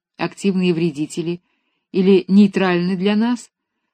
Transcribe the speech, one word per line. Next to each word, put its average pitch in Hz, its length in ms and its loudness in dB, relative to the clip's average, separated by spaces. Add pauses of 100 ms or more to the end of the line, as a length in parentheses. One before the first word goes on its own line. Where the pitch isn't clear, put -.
(160)
активные 180 560 -2
вредители 165 720 -6 (480)
или 190 380 2
нейтральны 190 680 2
для 202 200 -2
нас, 233 340 -4 (440)